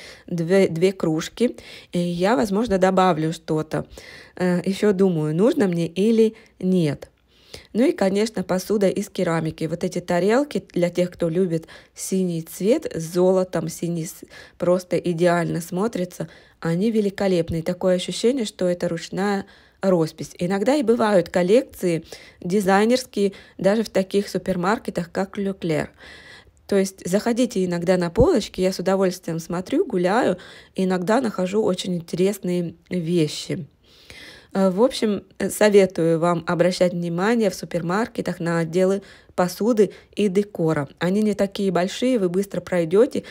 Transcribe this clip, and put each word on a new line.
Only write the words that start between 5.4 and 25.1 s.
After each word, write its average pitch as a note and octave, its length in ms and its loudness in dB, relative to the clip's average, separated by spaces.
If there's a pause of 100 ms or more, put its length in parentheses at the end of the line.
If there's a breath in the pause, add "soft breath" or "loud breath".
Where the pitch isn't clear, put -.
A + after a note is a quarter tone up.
мне E3+ 200 0
или A3 500 2 (220 loud breath)
нет. F3 500 0 (640 loud breath)
Ну A#3 120 4
и, F4 60 2
конечно, G3+ 500 0
посуда F#3+ 460 0
из G3 200 -2
керамики. E3 560 -4
Вот D#3+ 200 -6
эти F3+ 160 -6
тарелки, G3 720 0
для F3 180 0
тех, F3 200 -2
кто - 180 -4
любит E3 380 -2 (280 loud breath)
синий F3+ 480 -2
цвет G3+ 520 -2
с E3 80 -6
золотом, F3+ 640 0
синий E3 380 -6
с-, - 180 -16 (340 loud breath)
просто F3+ 400 0
идеально E3+ 600 0
смотрится, F3+ 680 -6 (320 loud breath)
они F3 300 0
великолепные. F#3+ 720 0
Такое F3+ 340 0
ощущение, A3+ 480 -2
что F#3 240 -4
это F3 200 -2
ручная F#3+ 580 -4 (340 soft breath)
роспись. E3 580 0
Иногда G3 380 0
и D4+ 60 0
бывают G#3 460 2
коллекции F3+ 760 0 (360 loud breath)
дизайнерские G3 920 0 (260 loud breath)
даже G#3 240 2
в G#3 60 -6
таких G3 400 -2
супермаркетах, F#3 800 -4